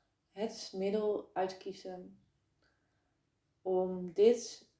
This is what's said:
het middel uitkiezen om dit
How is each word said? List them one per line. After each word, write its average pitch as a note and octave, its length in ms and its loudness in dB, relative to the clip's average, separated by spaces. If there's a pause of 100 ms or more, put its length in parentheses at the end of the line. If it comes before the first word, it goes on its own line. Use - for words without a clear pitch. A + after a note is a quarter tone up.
(320)
het A3 440 -6
middel G3+ 580 0
uitkiezen F#3+ 840 -6 (1400)
om F#3 520 -2
dit A#3 560 4 (100)